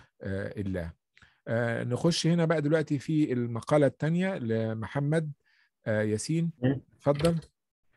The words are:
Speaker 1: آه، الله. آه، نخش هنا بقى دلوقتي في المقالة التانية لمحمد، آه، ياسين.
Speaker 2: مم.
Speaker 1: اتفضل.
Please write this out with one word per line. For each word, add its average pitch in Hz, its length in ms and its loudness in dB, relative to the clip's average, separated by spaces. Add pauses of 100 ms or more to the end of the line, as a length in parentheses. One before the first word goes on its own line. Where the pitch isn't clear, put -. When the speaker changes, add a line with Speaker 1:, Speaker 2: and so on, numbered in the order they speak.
(220)
Speaker 1:
آه، 98 380 -8
الله. 90 320 -6 (560)
آه، 117 360 -2
نخش 143 420 0
هنا 170 180 4
بقى 160 180 2
دلوقتي 151 360 0
في 151 340 0
المقالة 120 540 2
التانية 175 520 0
لمحمد، 117 920 -2 (540)
آه، 107 160 2
ياسين. 160 480 0 (120)
Speaker 2:
مم. 135 180 0 (160)
Speaker 1:
اتفضل. 147 380 2 (640)